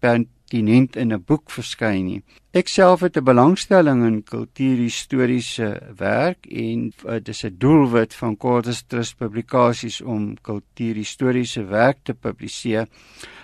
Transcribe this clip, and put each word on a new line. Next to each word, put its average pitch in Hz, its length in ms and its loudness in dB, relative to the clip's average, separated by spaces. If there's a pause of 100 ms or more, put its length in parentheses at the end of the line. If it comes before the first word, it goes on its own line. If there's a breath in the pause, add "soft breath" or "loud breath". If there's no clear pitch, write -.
pertinent 120 960 2
in 113 160 -2
'n 98 140 -6
boek - 240 -2
verskyn 107 540 -4
nie. 95 180 -8 (320 soft breath)
Ek 180 140 0
self 180 320 4
het 175 160 -2
'n 139 80 0
belangstelling 135 840 4
in 110 160 0
kultuurhistoriese 120 1600 -2 (160)
werk 113 500 -2
en, 117 460 -6 (140)
eh, 117 160 -6
dis - 220 -12
'n 92 140 -10
doelwit 123 560 4
van 113 220 -6
Quarters 120 500 -2
Trust 117 300 -6
Publikasies 117 840 -2
om 107 400 -6
kultuurhistoriese 117 1200 -4
werk 113 380 2
te 127 120 -8
publiseer. 113 720 -6 (580 loud breath)